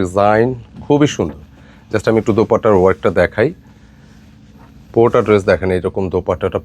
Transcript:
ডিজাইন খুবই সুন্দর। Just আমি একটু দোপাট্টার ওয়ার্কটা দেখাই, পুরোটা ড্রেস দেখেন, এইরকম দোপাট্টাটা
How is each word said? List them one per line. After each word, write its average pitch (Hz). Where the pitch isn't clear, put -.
ডিজাইন 101
খুবই 143
সুন্দর। 80
Just 107
আমি 110
একটু 110
দোপাট্টার 107
ওয়ার্কটা 95
দেখাই, 110
পুরোটা 117
ড্রেস 104
দেখেন, 92
এইরকম 92
দোপাট্টাটা 90